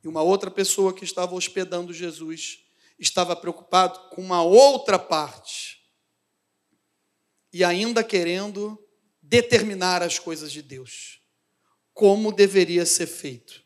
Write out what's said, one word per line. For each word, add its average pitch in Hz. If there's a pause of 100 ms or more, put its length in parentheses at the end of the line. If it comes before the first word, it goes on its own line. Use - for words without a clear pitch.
e 165
uma 160
outra 190
pessoa 190
que 190
estava 180
hospedando 180
Jesus 160 (400)
estava 175
preocupado 180 (100)
com -
uma 180
outra 220
parte, - (1700)
e 175
ainda 214
querendo 202 (460)
determinar 196
as 170
coisas 151
de 147
Deus, 131 (720)
como 214
deveria 180
ser 165
feito. -